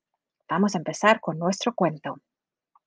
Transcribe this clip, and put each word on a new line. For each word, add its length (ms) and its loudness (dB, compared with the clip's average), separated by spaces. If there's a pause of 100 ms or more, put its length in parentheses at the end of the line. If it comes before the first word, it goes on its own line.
(480)
Vamos 260 2
a 60 -4
empezar 400 2
con 180 -6
nuestro 380 -2
cuento. 420 -2 (680)